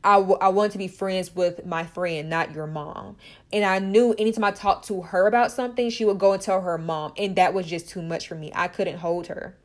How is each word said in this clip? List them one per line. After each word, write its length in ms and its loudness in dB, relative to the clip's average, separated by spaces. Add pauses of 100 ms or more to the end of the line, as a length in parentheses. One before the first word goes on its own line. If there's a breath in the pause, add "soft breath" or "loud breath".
I, 120 8
w-, 260 4
I 60 4
wanted 240 2
to 80 -10
be 80 -6
friends 480 -6
with 320 -2
my 160 -4
friend, 480 -6
not 240 -2
your 100 -8
mom. 520 -10 (360 loud breath)
And 100 2
I 140 2
knew 400 4
anytime 260 0
I 80 2
talked 360 0
to 140 -4
her 260 2
about 240 4
something, 400 -2
she 140 -2
would 120 4
go 140 6
and 100 -2
tell 200 0
her 180 -2
mom. 360 -4
And 200 -4
that 180 6
was 140 -2
just 220 -8
too 120 -10
much 260 -6
for 60 -10
me. 220 -12
I 140 -2
couldn't 280 -4
hold 300 -4
her. 380 -12